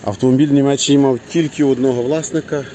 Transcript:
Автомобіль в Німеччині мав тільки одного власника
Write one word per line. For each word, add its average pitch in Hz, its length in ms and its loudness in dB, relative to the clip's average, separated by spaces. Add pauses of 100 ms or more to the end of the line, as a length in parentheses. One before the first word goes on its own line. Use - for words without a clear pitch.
Автомобіль 127 420 2
в 143 60 0
Німеччині 139 440 2
мав 135 220 2 (100)
тільки 156 340 -2
одного 127 380 0
власника 151 720 -6